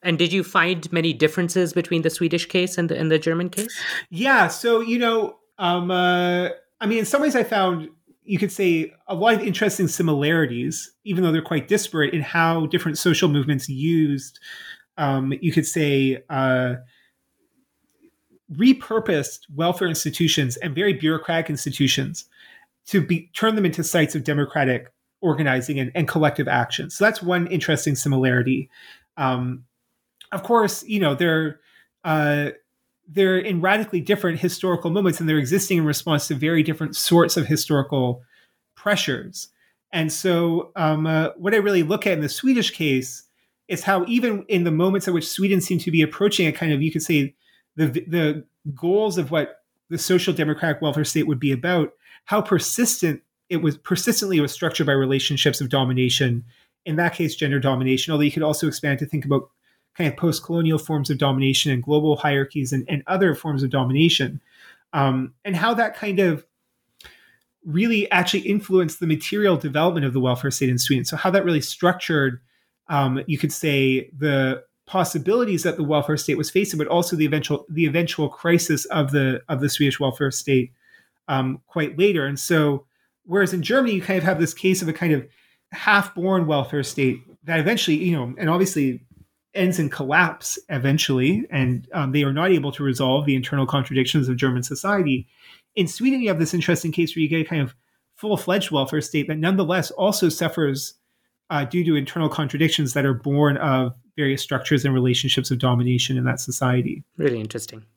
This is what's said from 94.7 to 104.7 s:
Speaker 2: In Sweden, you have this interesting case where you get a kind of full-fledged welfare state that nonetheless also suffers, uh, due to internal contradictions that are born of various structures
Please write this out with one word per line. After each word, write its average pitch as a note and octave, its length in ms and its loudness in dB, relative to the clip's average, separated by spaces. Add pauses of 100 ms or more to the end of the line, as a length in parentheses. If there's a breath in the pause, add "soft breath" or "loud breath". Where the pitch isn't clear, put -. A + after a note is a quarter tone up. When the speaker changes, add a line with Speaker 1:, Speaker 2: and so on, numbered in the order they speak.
Speaker 2:
In F#3 120 2
Sweden, C4 340 0
you A3+ 80 0
have F3+ 100 0
this D#3+ 160 0
interesting E3+ 380 0
case E3 220 -2
where E3 80 -2
you D3+ 60 0
get E3 120 0
a D#3 40 0
kind D#3 180 -2
of B2 120 -4 (420)
full-fledged G#3 540 -2
welfare D3 320 0
state D3 260 -4
that D#3 80 -4
nonetheless F3+ 540 0
also F#3+ 380 0
suffers, D3+ 640 -2 (560)
uh, D3 140 -2
due F3 200 -2
to D#3+ 100 2
internal D3+ 340 -2
contradictions D3+ 640 0
that C#3 100 0
are C3+ 100 2
born C#3+ 440 2
of C3 360 0 (220)
various C3+ 260 -2
structures C3+ 420 0